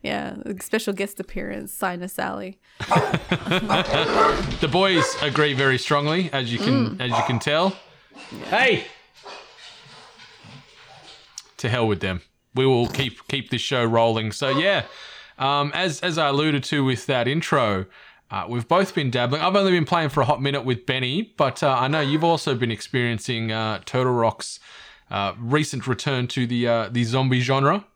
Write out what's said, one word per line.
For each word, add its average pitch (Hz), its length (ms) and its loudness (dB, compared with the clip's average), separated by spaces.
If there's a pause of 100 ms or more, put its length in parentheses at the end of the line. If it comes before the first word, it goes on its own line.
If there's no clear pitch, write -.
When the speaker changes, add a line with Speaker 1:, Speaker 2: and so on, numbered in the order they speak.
Speaker 1:
Yeah, - 360 -6 (240)
special 214 300 -4
guest 196 280 -8
appearance, 202 520 -10
Sinus 180 460 -6
Alley. 196 400 -8 (220)
<laughs> - 0 - (100)
Speaker 2:
The - 1800 0
boys 180 340 4 (160)
agree 147 320 2
very 131 240 4
strongly, 151 560 2
as 131 180 -2
you 120 60 -2
can, 110 400 2
Speaker 1:
Mm. 123 40 -6
Speaker 2:
as 123 140 -2
you 117 120 2
can 120 100 0
tell. 165 400 2 (540)
Speaker 1:
Yeah. 104 140 -12
Speaker 2:
Hey! 233 380 2 (2750)
To 120 120 -4
hell 117 180 2
with 98 140 0
them. 92 200 -4 (320)
We 127 120 2
will 120 220 4
keep, - 400 -6
keep - 220 -6
this 120 120 -2
show 127 240 0
rolling. 113 460 2
So, 135 180 -2
yeah, 160 360 2 (520)
um, 143 360 0
as, 170 280 -2
as 175 160 -2
I 156 120 2
alluded 143 360 2
to 143 180 0
with 131 240 0
that 120 200 2
intro, 120 580 2 (440)
uh, 95 200 -4
we've 120 180 -4
both 190 260 2
been 143 180 0
dabbling. 123 300 0
I've 185 140 0
only 196 160 4
been 175 140 4
playing 165 240 0
for 143 120 0
a 120 40 4
hot 135 160 2
minute 139 240 -2
with 127 200 -2
Benny, 131 520 -2
but, 139 260 0
uh, 135 160 4
I 127 80 2
know 156 140 0
you've 151 220 0
also 160 320 2
been 120 160 -2
experiencing, 117 800 -2
uh, 110 340 -2
Turtle 127 280 0
Rock's, - 460 -2 (500)
uh, 98 300 -2
recent 135 480 -2
return 123 420 -2
to 127 160 0
the, 120 220 0
uh, 113 220 2
the 120 140 0
zombie 127 380 2
genre. 139 440 2 (100)